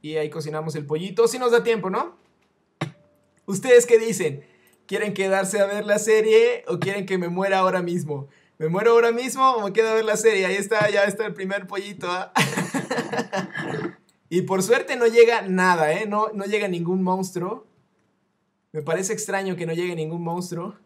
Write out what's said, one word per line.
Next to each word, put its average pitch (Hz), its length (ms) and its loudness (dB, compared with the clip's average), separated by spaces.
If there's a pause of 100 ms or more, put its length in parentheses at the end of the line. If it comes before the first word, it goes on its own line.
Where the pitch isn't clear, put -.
Y 156 160 -8
ahí 156 140 -2
cocinamos 156 460 -8
el 143 100 -8
pollito. 196 420 0
Sí 240 100 -2
nos 247 140 2
da 233 100 6
tiempo, 208 280 0
¿no? 262 260 -4 (1300)
¿Ustedes 240 380 6
qué 240 140 6
dicen? 185 480 -2 (400)
¿Quieren 202 260 -4
quedarse 190 480 0
a 196 60 4
ver 208 180 -4
la 208 140 2
serie 220 680 4
o 170 100 -4
quieren 196 260 -4
que 190 140 -2
me 175 100 -2
muera 190 300 0
ahora 185 240 2
mismo? 151 460 -6 (300)
¿Me 156 100 -4
muero 202 240 2
ahora 233 200 6
mismo 262 400 0
o 220 120 -2
me 196 80 -4
quedo 220 180 2
a 220 40 0
ver 220 100 2
la 214 120 0
serie? 214 300 4
Ahí 185 100 0
está, 208 340 0
ya 202 140 4
está 208 220 -2
el 190 80 -8
primer 190 320 -6
pollito, 190 440 -10
¿ah? 180 240 -6
<laughs> - 1600 -4 (320)
Y 175 120 0
por 190 200 -2
suerte 247 340 0
no 240 100 2
llega 233 340 6
nada, 185 520 2
¿eh? 208 140 -2
No, 208 280 -2
no 196 100 -6
llega 208 240 -2
ningún 180 340 -2
monstruo. 185 640 -4 (1080)
Me 156 100 -8
parece 185 320 -2
extraño 190 420 -4
que 170 80 -6
no 165 80 -4
llegue 175 240 -4
ningún 165 260 -6
monstruo. 170 640 -8